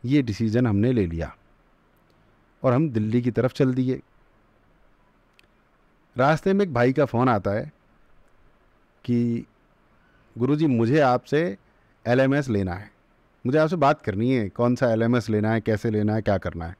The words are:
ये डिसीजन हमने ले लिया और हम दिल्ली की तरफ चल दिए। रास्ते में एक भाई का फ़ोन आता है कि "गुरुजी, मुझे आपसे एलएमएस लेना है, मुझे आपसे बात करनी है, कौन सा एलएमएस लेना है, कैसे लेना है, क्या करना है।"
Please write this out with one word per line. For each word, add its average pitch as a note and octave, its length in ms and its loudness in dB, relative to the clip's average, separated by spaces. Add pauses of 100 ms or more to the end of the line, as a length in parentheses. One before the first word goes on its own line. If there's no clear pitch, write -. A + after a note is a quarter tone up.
ये C#3 180 2
डिसीजन A2+ 440 0
हमने A2 260 2
ले G#2 140 2
लिया E2 300 -8 (1300)
और C3 100 2
हम D3 180 0
दिल्ली A2 320 0
की B2 80 -2
तरफ A#2 220 -2
चल C3 220 0
दिए। B2+ 280 -2 (2250)
रास्ते D3+ 360 2
में G3 140 2
एक D3+ 80 -10
भाई B2 180 4
का D3 120 2
फ़ोन B2 240 0
आता G#2 220 0
है B2+ 220 -6 (1300)
कि A#2 400 -2 (920)
"गुरुजी, D3 280 0
मुझे B2 340 2
आपसे D3 580 0 (480)
एलएमएस C3+ 420 2
लेना F#2+ 260 -2
है, F#2+ 160 -16 (560)
मुझे C3+ 120 0
आपसे D#3 180 0
बात D3 260 2
करनी A2 300 -2
है, A2 160 -2
कौन A#2+ 260 0
सा A#2+ 180 0
एलएमएस A2+ 380 0
लेना G#2+ 220 0
है, A2+ 80 0
कैसे A2 300 -2
लेना G#2+ 240 0
है, A2 80 -2
क्या G2 160 0
करना E2+ 280 -8
है।" F2+ 140 -14